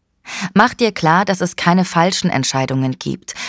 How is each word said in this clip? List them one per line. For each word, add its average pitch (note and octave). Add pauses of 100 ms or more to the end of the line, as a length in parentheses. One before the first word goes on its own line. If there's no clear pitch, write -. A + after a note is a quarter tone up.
(540)
Mach A3
dir A3
klar, E3+
dass F#3
es F3+
keine F3+
falschen F3+
Entscheidungen C3
gibt - (160)